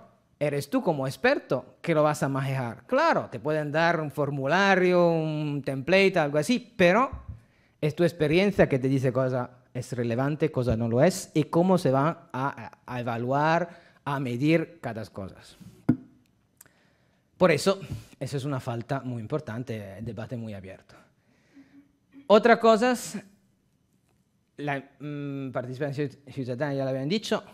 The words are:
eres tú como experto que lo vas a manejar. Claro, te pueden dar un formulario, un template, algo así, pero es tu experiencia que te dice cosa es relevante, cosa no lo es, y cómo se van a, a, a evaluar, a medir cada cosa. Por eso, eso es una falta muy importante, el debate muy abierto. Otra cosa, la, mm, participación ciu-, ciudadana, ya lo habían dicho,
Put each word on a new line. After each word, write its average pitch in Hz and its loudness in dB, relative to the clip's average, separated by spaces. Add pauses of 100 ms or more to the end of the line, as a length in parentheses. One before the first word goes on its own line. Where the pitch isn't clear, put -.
(400)
eres 143 -2
tú 262 0
como 143 0
experto 190 -2
que 170 -2
lo 151 4
vas 151 2
a 143 0
manejar. 135 -4
Claro, 262 2
te 127 -10
pueden 151 -2
dar 165 2
un 151 -6
formulario, 175 2
un 151 -2
template, 180 2
algo 147 2
así, 220 0
pero 196 4 (720)
es 151 0
tu - 0
experiencia 175 4
que 135 0
te 127 0
dice 135 2
cosa 127 -2 (220)
es 123 -10
relevante, 127 -2
cosa 123 0
no 117 -2
lo 117 2
es, 185 2
y 151 2
cómo 180 2
se 135 2
van 143 0 (140)
a, 127 -6 (140)
a, 127 -12
a 123 -6
evaluar, 135 0 (340)
a 139 -4
medir 143 0
cada 110 -8
cosa. 95 -14 (2000)
Por 180 6
eso, 185 2 (400)
eso 139 -8
es 127 -6
una 143 -4
falta 120 -6
muy 120 -8
importante, 110 -8
el 110 -12
debate 110 -10
muy 110 -10
abierto. 95 -18 (1400)
Otra 226 6
cosa, 226 4 (1600)
la, 143 -6 (120)
mm, 143 -8
participación 131 -4
ciu-, - -18
ciudadana, 131 -4
ya 135 -2
lo 131 -2
habían 135 -4
dicho, 214 -2 (120)